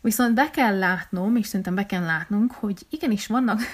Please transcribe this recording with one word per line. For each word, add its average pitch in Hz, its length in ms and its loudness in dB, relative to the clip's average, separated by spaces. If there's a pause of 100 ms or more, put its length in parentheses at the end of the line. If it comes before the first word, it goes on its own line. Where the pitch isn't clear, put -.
Viszont 233 340 2
be 277 160 2
kell 220 280 2
látnom, 185 580 0
és 214 100 0
szerintem 190 280 -2
be 196 120 0
kell 185 180 -2
látnunk, 202 480 0
hogy - 380 -6
igenis 277 360 -2
vannak 226 340 0 (140)